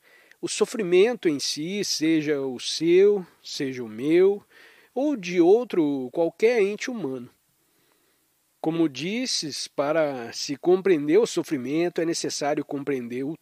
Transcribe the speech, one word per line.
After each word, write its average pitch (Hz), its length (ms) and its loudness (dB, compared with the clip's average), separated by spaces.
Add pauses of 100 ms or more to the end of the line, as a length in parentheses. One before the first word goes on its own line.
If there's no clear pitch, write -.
(420)
O 170 80 -6
sofrimento 196 800 2
em 143 100 0
si, 175 460 -4
seja 156 560 0
o 127 180 -6
seu, 185 680 4 (160)
seja 131 420 -8
o 113 40 -10
meu, 170 560 2 (500)
ou 285 220 -2
de 180 240 -2
outro 165 720 2
qualquer 214 500 0
ente 202 300 -2
humano. 131 380 -8 (1300)
Como 165 300 0
disses, 170 760 -6
para 143 680 -2
se - 220 -6
compreender 175 600 2
o 226 100 4
sofrimento 160 760 -2
é 165 40 0
necessário 151 580 -4
compreender 135 600 -6
o 151 180 -6